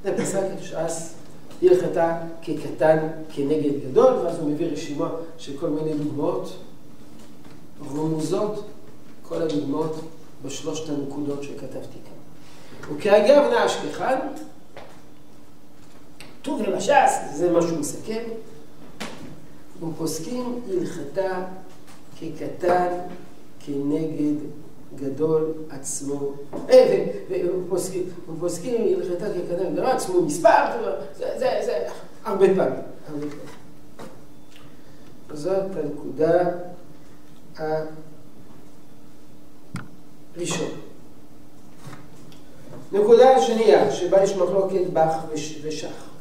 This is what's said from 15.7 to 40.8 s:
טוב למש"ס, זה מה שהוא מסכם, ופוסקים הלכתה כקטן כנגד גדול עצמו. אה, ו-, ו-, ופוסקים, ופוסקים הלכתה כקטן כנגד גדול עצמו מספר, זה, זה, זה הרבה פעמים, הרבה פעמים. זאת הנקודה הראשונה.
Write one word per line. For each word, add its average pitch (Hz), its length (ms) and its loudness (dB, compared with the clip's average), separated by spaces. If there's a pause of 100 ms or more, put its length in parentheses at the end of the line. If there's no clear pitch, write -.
טוב 277 200 -4
למש"ס, - 580 6 (140)
זה 170 180 4
מה 170 100 6
שהוא 165 180 0
מסכם, 220 440 -4 (1600)
ופוסקים 233 840 -4
הלכתה 185 760 -2 (760)
כקטן 175 680 2 (720)
כנגד 147 760 0 (600)
גדול 156 580 0 (160)
עצמו. 139 640 -4 (360)
אה, 208 360 10 (240)
ו-, 185 40 -2
ו-, 180 320 0
ופוסקים, 185 440 -2 (200)
ופוסקים 175 520 -2
הלכתה 185 440 0
כקטן 175 320 -2
כנגד 185 160 0
גדול 226 120 0
עצמו 254 360 2
מספר, - 720 4 (240)
זה, - 80 -4 (140)
זה, - 260 2
זה - 220 -2 (380)
הרבה 196 200 4 (100)
פעמים, 135 240 2 (280)
הרבה 147 200 -6
פעמים. - 20 -4 (2000)
זאת 175 300 0 (200)
הנקודה 160 640 2 (3750)
הראשונה. 165 340 -2 (2250)